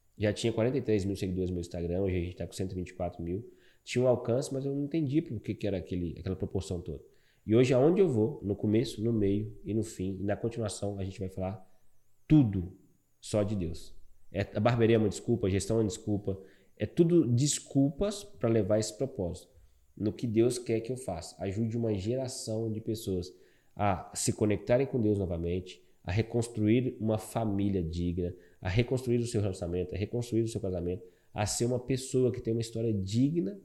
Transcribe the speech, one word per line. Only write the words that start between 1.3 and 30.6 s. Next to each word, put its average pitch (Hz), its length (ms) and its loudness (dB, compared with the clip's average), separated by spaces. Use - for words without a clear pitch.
no 90 60 -2
meu 87 40 -2
Instagram, 85 400 -4
hoje 95 160 2
a 90 40 0
gente 90 160 -4
tá 90 100 -6
com - 80 -12
cento 92 180 -4
e - 20 -8
vinte 90 140 -6
e - 60 -18
quatro 87 280 -6
mil. 90 240 -4
Tinha - 180 0
um 127 60 4
alcance, 120 440 2
mas 135 120 -4
eu 139 100 -2
não 143 100 -2
entendia 151 380 0
por 110 160 -6
que 104 160 -6
que - 120 -4
era 98 100 0
aquele, 87 420 -4
aquela 92 160 -2
proporção 92 460 -4
toda. 76 240 -10
E 104 80 4
hoje, 127 180 8
aonde 156 280 6
eu 190 80 6
vou, 120 340 0
no 98 140 -2
começo, 107 480 0
no 117 80 2
meio 104 420 0
e 98 80 -4
no 110 120 0
fim, 95 340 -6
e 95 60 -6
na 101 100 0
continuação, 104 640 -4
a 95 60 -4
gente 98 160 -8
vai 95 80 -4
falar 92 360 -6
tudo 101 500 6
só 107 240 2
de 104 100 -2
Deus. 87 400 -6
É, 98 80 -2
a - 40 -2
barbearia 113 380 6
é - 20 6
uma 107 100 4
desculpa, 110 380 -2
a 95 40 4
gestão 98 260 0
é 113 60 2
uma 110 40 2
desculpa, 98 500 -4
é - 80 -6
tudo 165 440 4
desculpas 139 960 0
pra - 240 -4
levar 107 320 4
esse - 160 -4
propósito. 95 520 -6
No 104 160 0
que - 140 -6
Deus 117 320 4
quer 113 220 -2
que 117 100 -8
eu 127 60 -4
faça. 85 420 -8
Ajude 107 380 -2
uma 113 180 0
geração 113 800 -4
de 107 80 -6
pessoas 98 520 -4
a 98 380 0
se - 180 0
conectarem 113 540 2
com 131 140 -2
Deus 107 180 4
novamente, 87 600 -4
a - 60 -4
reconstruir 113 920 2
uma 107 180 2
família 101 640 0
digna, 87 520 -2
a 92 80 -4
reconstruir 120 500 2
o 117 80 -2
seu 117 140 -2
relacionamento, 90 540 -2
a - 40 -6
reconstruir 113 440 -2
o 113 60 0
seu 110 120 -6